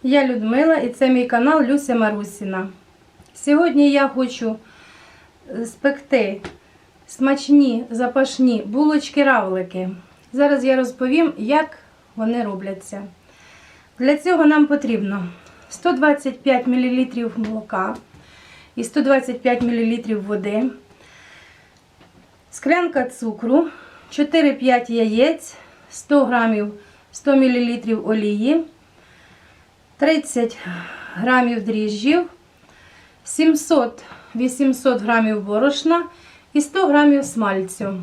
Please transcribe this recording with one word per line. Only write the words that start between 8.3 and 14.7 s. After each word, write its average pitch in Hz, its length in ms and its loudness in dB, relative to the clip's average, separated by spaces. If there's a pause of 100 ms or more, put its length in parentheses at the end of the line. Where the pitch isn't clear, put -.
булочки-равлики. 214 1200 0 (440)
Зараз 277 320 2
я 262 120 4
розповім, 262 600 0
як 285 400 -2 (380)
вони 226 260 -2
робляться. 196 600 -10 (960)
Для 277 180 2
цього 330 300 2
нам 294 200 6
потрібно 208 600 -4 (420)